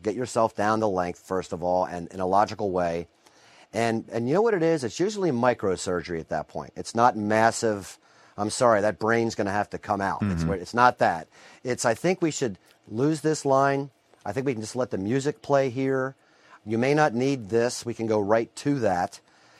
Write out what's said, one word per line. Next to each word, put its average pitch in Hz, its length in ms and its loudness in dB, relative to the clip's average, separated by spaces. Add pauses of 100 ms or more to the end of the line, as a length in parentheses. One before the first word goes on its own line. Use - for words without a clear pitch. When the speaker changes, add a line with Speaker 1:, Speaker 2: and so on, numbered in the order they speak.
Speaker 1:
get 107 120 -2
yourself 117 420 -2
down 110 240 0
to 110 60 2
length, 90 320 -2
first 92 340 -6
of 85 100 -8
all, 90 220 0
and 85 300 -8
in 95 60 -8
a 92 60 -2
logical 101 440 2
way. 87 380 -2 (640)
And, 113 360 -2
and 117 160 -4
you 131 80 0
know 196 80 4
what 226 120 2
it 170 80 0
is? 160 220 2
It's 107 140 -6
usually 190 340 0
microsurgery 95 840 0
at 80 120 -10
that 76 180 -4
point. 71 280 -10
It's - 180 -10
not 117 220 4
massive, 110 840 2 (380)
"I'm 104 140 -2
sorry, 113 320 4
that 104 160 0
brain's 113 360 0
gonna 101 180 -2
have 104 180 -2
to 92 80 -8
come 101 220 -2
out." 95 220 -2
It's 92 180 -2
Speaker 2:
Mm-hmm. 82 80 0
Speaker 1:
where, 95 100 -2
it's 87 160 -10
not 123 240 4
that. 87 300 0 (360)
It's, 123 200 -2
"I 117 100 2
think 175 260 0
we 160 120 0
should 110 260 -4 (300)
lose 139 340 0
this 156 240 -2
line. 139 440 2 (360)
I 101 60 -6
think 131 140 -4
we 143 60 2
can 110 80 -6
just 107 160 -10
let 123 140 -2
the 101 80 -4
music 131 420 -2
play 135 300 2
here. 135 460 -2 (500)
You 110 120 -2
may 131 160 2
not 151 200 4
need 127 340 0
this. 117 380 0
We 117 80 -6
can 113 120 -6
go 107 140 2
right 110 360 2
to 143 240 -2
that." 95 400 0 (400)